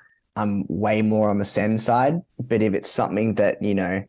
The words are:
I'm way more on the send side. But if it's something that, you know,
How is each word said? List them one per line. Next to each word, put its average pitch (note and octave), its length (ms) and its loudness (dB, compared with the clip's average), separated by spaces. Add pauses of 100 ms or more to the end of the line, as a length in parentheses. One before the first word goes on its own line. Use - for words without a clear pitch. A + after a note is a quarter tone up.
(360)
I'm G#2 320 -2
way G#2 320 0
more G#2+ 300 2
on G2+ 80 0
the G2+ 80 -2
send G#2+ 340 0
side. C3 400 2 (180)
But A#2+ 220 0
if G#2+ 140 2
it's - 160 -4
something G#2+ 460 0
that, G2+ 260 2
you G2+ 120 0
know, F#2+ 340 -2